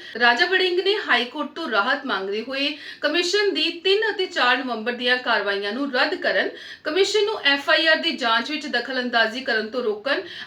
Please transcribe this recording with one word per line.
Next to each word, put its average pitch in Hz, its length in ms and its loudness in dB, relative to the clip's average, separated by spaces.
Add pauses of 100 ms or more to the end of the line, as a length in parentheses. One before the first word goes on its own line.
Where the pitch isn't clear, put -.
(200)
ਰਾਜਾ 240 260 6
ਵੜਿੰਗ 370 340 2
ਨੇ 392 160 2 (120)
ਹਾਈ 240 180 4
ਕੋਰਟ 285 280 -8
ਤੋਂ 320 160 -8
ਰਾਹਤ 262 360 0
ਮੰਗਦੇ 202 420 -4
ਹੋਏ 277 280 -2 (240)
ਕਮਿਸ਼ਨ 349 540 2
ਦੀ 320 160 0 (100)
ਤਿੰਨ 415 300 2
ਅਤੇ 381 160 -2
ਚਾਰ 254 300 2
ਨਵੰਬਰ 240 360 -4
ਦੀਆਂ 247 260 0
ਕਾਰਵਾਈਆਂ 202 540 -2
ਨੂੰ 277 200 -4
ਰੱਦ 302 240 0
ਕਰਨ, 208 320 0 (360)
ਕਮਿਸ਼ਨ 392 400 2
ਨੂੰ 415 200 -2
ਐਫ 277 260 2
ਆਈ 320 160 4
ਆਰ 320 100 6
ਦੀ 330 160 -2
ਜਾਂਚ 233 380 0
ਵਿੱਚ 302 160 -6
ਦਖਲਅੰਦਾਜ਼ੀ 240 720 0
ਕਰਨ 220 300 -2
ਤੋਂ 247 120 -4
ਰੋਕਣ 220 380 -2 (260)